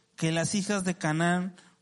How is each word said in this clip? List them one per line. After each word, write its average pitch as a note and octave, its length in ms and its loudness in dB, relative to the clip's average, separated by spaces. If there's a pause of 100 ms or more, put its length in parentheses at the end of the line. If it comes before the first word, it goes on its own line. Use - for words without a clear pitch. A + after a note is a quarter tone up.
(160)
que D#3+ 160 0
las E3 240 0
hijas G3 300 0
de F3+ 120 0
Canaán F3 600 0 (240)